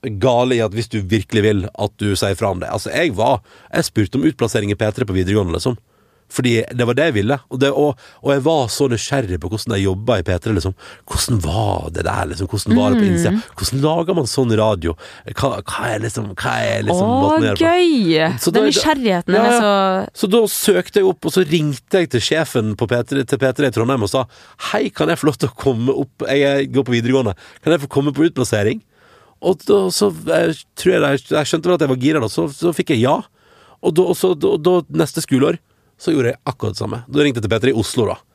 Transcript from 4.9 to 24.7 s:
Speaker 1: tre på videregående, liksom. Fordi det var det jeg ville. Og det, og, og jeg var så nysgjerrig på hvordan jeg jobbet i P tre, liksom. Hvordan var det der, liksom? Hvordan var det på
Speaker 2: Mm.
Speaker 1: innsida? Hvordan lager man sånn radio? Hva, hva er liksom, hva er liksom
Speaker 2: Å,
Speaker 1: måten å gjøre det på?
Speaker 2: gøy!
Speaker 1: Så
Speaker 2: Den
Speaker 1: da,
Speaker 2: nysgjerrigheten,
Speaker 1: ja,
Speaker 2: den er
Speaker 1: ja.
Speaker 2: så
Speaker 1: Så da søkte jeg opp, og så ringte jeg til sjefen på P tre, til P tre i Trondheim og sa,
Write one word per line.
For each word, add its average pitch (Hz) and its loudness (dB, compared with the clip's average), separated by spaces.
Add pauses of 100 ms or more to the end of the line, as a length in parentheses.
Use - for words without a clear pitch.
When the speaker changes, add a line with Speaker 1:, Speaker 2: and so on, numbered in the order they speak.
Speaker 1:
tre 117 -4
på 101 -4
videregående, 92 0
liksom. 123 -2 (540)
Fordi 120 2
det 127 -2
var 120 0
det 147 2
jeg 135 -2
ville. 107 2 (160)
Og 131 -8
det, 139 4
og, 143 2 (260)
og 139 0
jeg 139 2
var 147 2
så 143 0
nysgjerrig 113 -2
på 90 -8
hvordan 107 -6
jeg 98 0
jobbet 98 0
i - -6
P 92 0
tre, 110 -2
liksom. 92 -2 (300)
Hvordan - -2
var 95 -2
det 85 -6
der, 87 -2
liksom? 95 -6
Hvordan 220 0
var 254 2
det 226 2
på - 2
Speaker 2:
Mm. 196 2
Speaker 1:
innsida? 175 0 (180)
Hvordan 135 -4
lager 170 0
man 139 0
sånn 120 0
radio? 98 2 (340)
Hva, - -2 (100)
hva - -8
er 107 -4
liksom, 110 -6
hva 123 -6 (100)
er 107 -2
liksom 180 0
Speaker 2:
Å, 240 2
Speaker 1:
måten 302 2
å - 2
gjøre - -2
det 330 2
på? 339 4
Speaker 2:
gøy! 185 2
Speaker 1:
Så 170 0
Speaker 2:
Den - 4
Speaker 1:
da, - 4
Speaker 2:
nysgjerrigheten, 202 0
Speaker 1:
ja, 220 4
Speaker 2:
den 240 4
er - -
Speaker 1:
ja. 202 2 (100)
Speaker 2:
så - -6
Speaker 1:
Så 190 0
da 233 4
søkte 190 0
jeg 190 4
opp, - -8
og 165 -2
så 185 4
ringte 151 0
jeg 170 0
til 117 0
sjefen 131 0
på 113 0
P 120 0
tre, 139 -4
til 131 -2
P 131 0
tre 143 0
i 120 0
Trondheim 120 0
og - -4
sa, 131 0 (480)